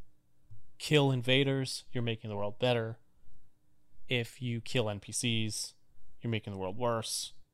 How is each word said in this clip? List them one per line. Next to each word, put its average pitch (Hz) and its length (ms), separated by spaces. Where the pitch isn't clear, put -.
kill 143 320
invaders, 131 800
you're 123 120
making 113 260
the 104 60
world 101 240
better. 117 380
If 120 320
you 120 180
kill 110 300
N 104 100
P - 120
Cs, 110 640
you're 117 100
making 107 220
the 95 60
world 95 180
worse. 117 560